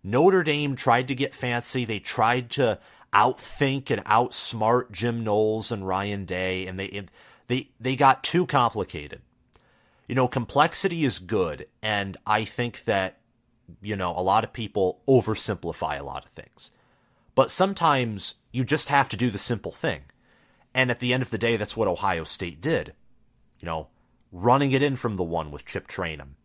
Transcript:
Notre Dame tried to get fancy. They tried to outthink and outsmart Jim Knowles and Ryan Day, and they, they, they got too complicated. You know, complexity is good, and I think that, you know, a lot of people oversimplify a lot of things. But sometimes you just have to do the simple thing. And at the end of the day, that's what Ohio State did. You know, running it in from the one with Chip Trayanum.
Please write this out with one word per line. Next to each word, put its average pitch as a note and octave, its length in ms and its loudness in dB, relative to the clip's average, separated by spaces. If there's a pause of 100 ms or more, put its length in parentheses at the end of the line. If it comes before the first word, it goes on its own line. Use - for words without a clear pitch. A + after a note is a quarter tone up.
Notre D#3+ 400 4
Dame D3 320 0
tried B2+ 340 2
to C3+ 60 -2
get C3 200 -4
fancy. A#2+ 500 -2
They G#2+ 160 -4
tried A#2+ 520 0
to A#2 280 0 (320)
outthink C3+ 800 2
and G2+ 140 -2
outsmart A#2 840 0
Jim A#2 320 -4
Knowles G#2+ 480 2
and G2+ 160 -4
Ryan G2 380 -2
Day, F#2 420 -4
and F#2 140 -8
they, G2 260 -8 (400)
they, B2+ 320 -2
they C3 160 -2
got C3+ 300 4
too F3 200 2
complicated. A2 800 -2 (840)
You A#2 80 -2
know, C3 100 4
complexity D#3+ 760 0
is B2+ 160 0
good, F2 480 -2 (120)
and G2+ 360 -4 (100)
I G#2+ 180 2
think A#2+ 420 -6
that, F#2+ 320 0 (640)
you G#2 140 -6
know, F#2 220 -2
a F#2 40 -4
lot G2 220 4
of A2+ 100 -10
people G2+ 540 -2
oversimplify F2 920 0
a C#2+ 40 -12
lot - 200 -12
of - 80 -20
things. - 400 -20 (640)
But C3 160 4
sometimes C#3 840 0 (160)
you B2+ 120 0
just D3 240 -2
have C#3 220 4
to A2 60 -4
do A#2+ 140 2
the G2 80 -4
simple - 340 -4
thing. F2 300 -6 (720)
And B2+ 160 2
at A#2+ 80 -2
the B2 140 -2
end C3 100 0
of - 80 -6
the A2+ 80 -4
day, A2+ 180 2
that's G#2+ 200 -4
what A2 120 2
Ohio F2+ 360 0
State E2+ 360 -6
did. G#2+ 340 -4 (680)
You F2 60 -12
know, D#2+ 220 -6 (440)
running B2 400 2
it C3+ 100 2
in C#3+ 140 0
from A2+ 180 -4
the F#2 80 -2
one E2 280 -4
with D2 140 -14
Chip - 240 -8
Trayanum. D2+ 460 -8 (100)